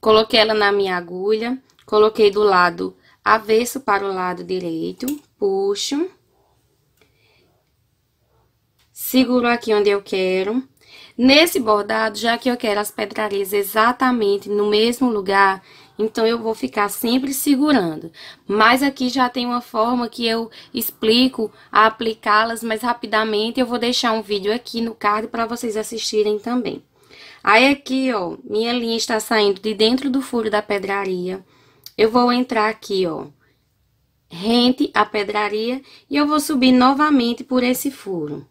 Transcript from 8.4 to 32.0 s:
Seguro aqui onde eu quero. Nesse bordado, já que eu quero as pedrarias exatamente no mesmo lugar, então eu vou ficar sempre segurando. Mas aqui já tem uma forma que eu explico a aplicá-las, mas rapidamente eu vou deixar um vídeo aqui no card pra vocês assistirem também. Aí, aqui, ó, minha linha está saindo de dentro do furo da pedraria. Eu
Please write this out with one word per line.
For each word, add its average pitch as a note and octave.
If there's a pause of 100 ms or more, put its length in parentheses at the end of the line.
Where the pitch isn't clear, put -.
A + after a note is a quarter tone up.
Seguro B3
aqui A#3
onde G#3
eu G3+
quero. F#3+ (560)
Nesse C#4+
bordado, G#3+
já A#3
que B3
eu B3
quero G#3
as G#3
pedrarias G3+
exatamente G#3+
no G#3
mesmo A#3
lugar, G3 (340)
então A3
eu A#3
vou A3+
ficar G#3+
sempre B3+
segurando. B3+ (340)
Mas A3+
aqui C4+
já B3
tem B3
uma A#3+
forma A#3+
que A#3
eu A3+ (220)
explico A#3 (220)
a G#3+
aplicá-las, A3
mas A3
rapidamente A3
eu B3+
vou A#3
deixar A#3+
um A3
vídeo G3+
aqui A#3
no A3+
card G#3+
pra A#3
vocês A3+
assistirem G#3+
também. A#3 (600)
Aí, A#3
aqui, C4
ó, F3
minha A3
linha A#3
está A3
saindo G#3
de G#3+
dentro A#3+
do C4
furo A3+
da G#3
pedraria. F#3+ (520)
Eu A3